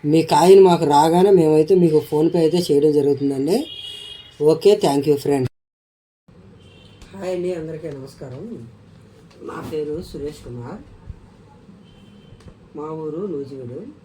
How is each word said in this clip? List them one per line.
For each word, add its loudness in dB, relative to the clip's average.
మీ 2
కాయిన్ 6
మాకు 4
రాగానే 4
మేమైతే 4
మీకు 2
PhonePe 0
అయితే 2
చేయడం 2
జరుగుతుందండి. -2
ఓకే, 4
thank 0
you 2
friend. -2
హాయ్ -8
అండి, -6
అందరికీ -10
నమస్కారం. -16
నా -14
పేరు -8
సురేష్ -14
కుమార్, -16
మా -12
ఊరు -10
నూజివీడు. -12